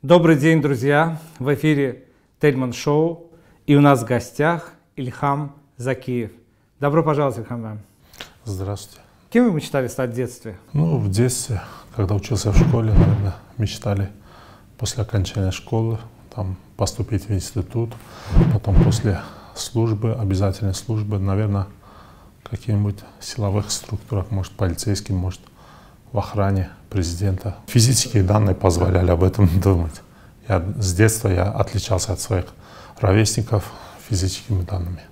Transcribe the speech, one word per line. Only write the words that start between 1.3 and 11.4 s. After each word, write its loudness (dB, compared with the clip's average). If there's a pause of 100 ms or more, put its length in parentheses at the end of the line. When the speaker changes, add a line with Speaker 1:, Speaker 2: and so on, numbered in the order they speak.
Speaker 1:
В 0
эфире 0 (360)
Тельман 2
Шоу, -2 (340)
и 4
у 8
нас 6
в -6
гостях -2 (240)
Ильхам -4 (220)
Закиев. -6 (480)
Добро 2
пожаловать, 0
Ильхам -10
Иванович. -12 (640)
Speaker 2:
Здравствуйте. -10 (280)
Speaker 1:
Кем 4
вы 2
мечтали -2
стать -4
в -10
детстве? -8 (140)
Speaker 2:
Ну, 0
в -2
детстве, 0 (360)